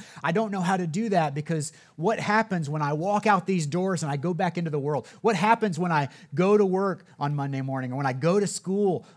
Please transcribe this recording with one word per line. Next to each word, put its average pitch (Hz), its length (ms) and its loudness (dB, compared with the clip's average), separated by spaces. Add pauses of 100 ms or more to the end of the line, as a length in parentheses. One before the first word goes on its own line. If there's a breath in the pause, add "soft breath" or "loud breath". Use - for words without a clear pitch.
(240 loud breath)
I 147 80 0
don't 208 200 0
know 196 100 -4
how 185 160 0
to 180 80 -2
do 190 240 -2
that 160 240 2
because 151 400 -4 (220 loud breath)
what 190 240 -2
happens 208 500 0
when 151 140 -2
I 147 100 -2
walk 196 320 -2
out 196 220 4
these 180 180 0
doors 175 380 -2
and 147 80 -2
I 143 60 -2
go 170 180 -2
back 175 220 -2
into 170 120 -2
the 151 80 -2
world? 139 300 -2 (140 loud breath)
What 220 140 2
happens 208 440 2
when 180 120 0
I 147 180 2 (260 loud breath)
go 190 220 4
to 208 80 4
work 185 400 -2 (140)
on 143 160 -2
Monday 139 260 -4
morning 131 300 -6
or 127 40 -6
when 139 100 -2
I 131 80 0
go 160 260 2
to 202 60 2
school 190 600 -2 (120)